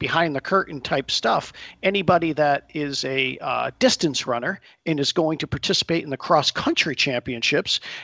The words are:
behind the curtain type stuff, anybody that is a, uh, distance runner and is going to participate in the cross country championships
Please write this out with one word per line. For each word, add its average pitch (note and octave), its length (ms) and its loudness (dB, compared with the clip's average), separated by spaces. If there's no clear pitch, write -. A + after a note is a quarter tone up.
behind D3+ 340 0
the C3+ 60 -2
curtain F3+ 400 0
type C#3 320 -2
stuff, - 400 0
anybody F3 480 2
that C#3+ 420 2
is D3 300 -4
a, C3 360 -2
uh, B2 380 -2
distance E3+ 480 2
runner B2+ 320 -2
and D#3+ 140 0
is C#3+ 140 0
going D#3+ 260 2
to - 80 -6
participate - 560 -2
in D#3+ 80 -8
the C3+ 60 -4
cross D#3 340 2
country - 460 0
championships B2+ 840 0